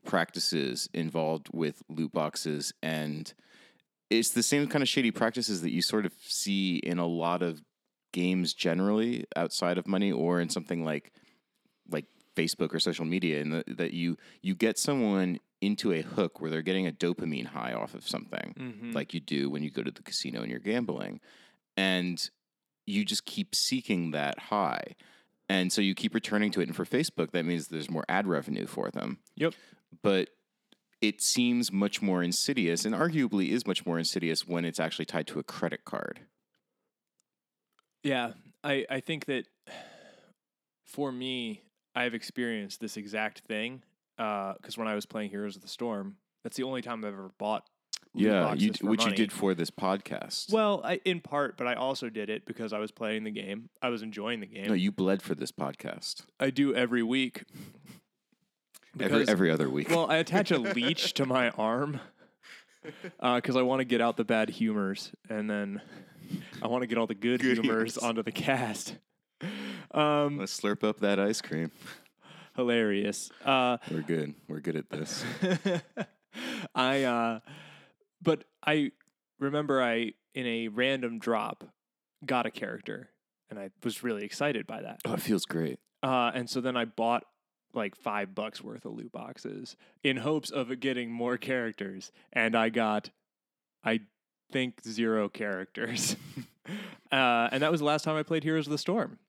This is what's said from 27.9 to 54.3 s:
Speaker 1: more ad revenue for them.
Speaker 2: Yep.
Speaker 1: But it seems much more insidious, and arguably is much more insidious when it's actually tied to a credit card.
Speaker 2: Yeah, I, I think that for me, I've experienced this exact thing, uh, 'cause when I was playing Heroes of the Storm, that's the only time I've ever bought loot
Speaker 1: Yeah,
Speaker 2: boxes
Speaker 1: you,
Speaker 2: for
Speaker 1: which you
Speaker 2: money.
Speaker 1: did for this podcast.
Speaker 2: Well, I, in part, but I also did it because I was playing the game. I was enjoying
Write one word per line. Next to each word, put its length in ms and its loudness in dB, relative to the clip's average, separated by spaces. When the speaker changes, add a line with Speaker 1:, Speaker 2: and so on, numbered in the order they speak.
Speaker 1:
more 180 -2
ad 180 2
revenue 400 0
for 240 -4
them. 280 -6
Speaker 2:
Yep. 180 0
Speaker 1:
But 280 2
it 220 2
seems 480 4
much 320 0
more 220 2
insidious, 600 2
and 100 0
arguably 560 2
is 160 0
much 200 -2
more 140 0
insidious 480 0
when 160 0
it's 160 -4
actually 240 -2
tied 240 -2
to 100 -6
a 60 -4
credit 400 -4
card. 360 -8
Speaker 2:
Yeah, 300 0
I, 260 2
I 100 0
think 260 -6
that 200 -2
for 260 -4
me, 500 -4
I've 200 0
experienced 680 -4
this 160 -8
exact 440 -4
thing, 420 -6
uh, 360 -2
'cause 240 -12
when 100 -2
I 60 0
was 120 -4
playing 240 -6
Heroes 260 -6
of 60 -20
the 60 -18
Storm, 480 -6
that's 140 -10
the 60 -2
only 200 -4
time 220 -6
I've 80 -4
ever 260 -12
bought 300 -2
loot 120 2
Speaker 1:
Yeah, 180 6
Speaker 2:
boxes 200 2
Speaker 1:
you, 100 4
Speaker 2:
for 120 -4
Speaker 1:
which 160 4
you 60 4
Speaker 2:
money. 80 0
Speaker 1:
did 160 2
for 220 2
this 160 -2
podcast. 840 -2
Speaker 2:
Well, 320 4
I, 200 0
in 160 0
part, 360 -2
but 100 -2
I 80 2
also 340 -2
did 220 -6
it 160 -6
because 260 -6
I 60 -2
was 120 -4
playing 340 -4
the 60 -6
game. 380 -8
I 80 0
was 120 -4
enjoying 380 -6